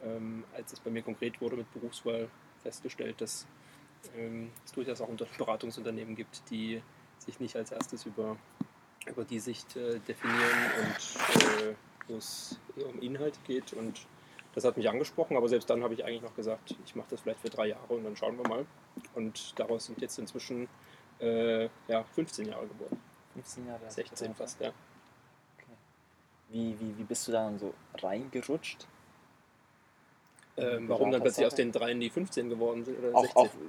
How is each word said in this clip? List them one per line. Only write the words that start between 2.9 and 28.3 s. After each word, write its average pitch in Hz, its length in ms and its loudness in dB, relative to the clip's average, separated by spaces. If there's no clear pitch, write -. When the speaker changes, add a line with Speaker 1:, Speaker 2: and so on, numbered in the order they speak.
Speaker 1:
dass, - 260 -6
ähm, 113 360 -6
es - 80 -20
durchaus 123 300 -4
auch 113 80 -4
unter-, 113 180 -4
Beratungsunternehmen 113 800 -4
gibt, - 340 -12
die 113 320 -2
sich - 240 -10
nicht 117 160 -4
als 110 140 -4
erstes - 340 -8
über, 107 320 -2
über 117 180 -6
die 117 140 -4
Sicht, - 360 -8
äh, 120 240 -2
definieren 117 800 2
und, - 640 6
äh, 107 320 2
wo 113 80 -6
es - 440 -8
eher 139 100 -4
um 123 140 -10
Inhalte 139 440 -2
geht. 127 280 -2
Und 113 340 -6
das 110 100 -2
hat 123 140 4
mich 110 120 4
angesprochen, 147 460 2
aber 120 140 6
selbst 120 200 6
dann 120 140 4
habe 113 120 0
ich 113 100 -2
eigentlich 117 160 -4
noch 113 140 -10
gesagt, 110 400 -2
ich - 100 -12
mach 110 120 -6
das - 140 -6
vielleicht - 200 -4
für 113 80 -2
drei 110 180 2
Jahre 113 260 -2
und 113 120 -2
dann 104 100 -4
schauen 110 220 -2
wir 123 100 0
mal. 120 180 0
Und - 440 -4
daraus 113 280 0
sind 117 120 -10
jetzt - 180 -6
inzwischen, 123 520 -6
äh, 113 460 4
ja, 113 160 2
fünfzehn - 340 -2
Jahre 120 200 -6
geworden. - 340 -8
Speaker 2:
Fünfzehn 123 340 -12
Jahre 117 160 -10
als 110 120 -14
Speaker 1:
Sechzehn 113 380 -6
Speaker 2:
Berater. 117 100 -8
Speaker 1:
fast, - 180 -8
ja. - 80 -2
Speaker 2:
Okay. - 140 -20
Wie, 113 300 -2
wie, 110 180 -4
wie 110 60 -4
bist 117 240 -4
du 117 40 -2
dann 110 260 2
so 98 160 -4
reingerutscht? 127 880 -4